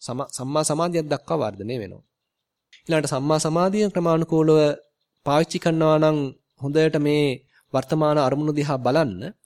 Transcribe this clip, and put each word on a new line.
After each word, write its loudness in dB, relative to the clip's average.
සම-, -8
සම්මා -4
සමාධියක් -2
දක්වා -4
වර්ධනය -6
වෙනවා. -12
ඊළඟට -2
සම්මා 0
සමාධිය 0
ක්‍රමානුකූලව 2
පාවිච්චි 0
කරනවා 2
නම් 2
හොඳට 0
මේ 2
වර්තමාන 0
අරමුණු 0
දිහා -2
බලන්න 0